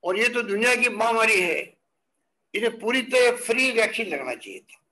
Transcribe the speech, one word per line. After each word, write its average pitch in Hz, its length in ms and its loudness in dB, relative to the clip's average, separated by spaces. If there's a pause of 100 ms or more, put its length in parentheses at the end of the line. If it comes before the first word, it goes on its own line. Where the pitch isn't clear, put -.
और 185 160 0
ये 240 100 2
तो 240 120 -2
दुनिया 220 340 2
की 240 140 0
महामारी 220 520 2
है, 160 360 -4 (760)
इन्हें 220 260 -2
पूरी 240 220 -2
तरह 247 360 2
फ्री 254 340 0
वैक्सीन 226 360 0
लगना 135 280 -6
चाहिए 98 240 -16
था। - 220 -20 (100)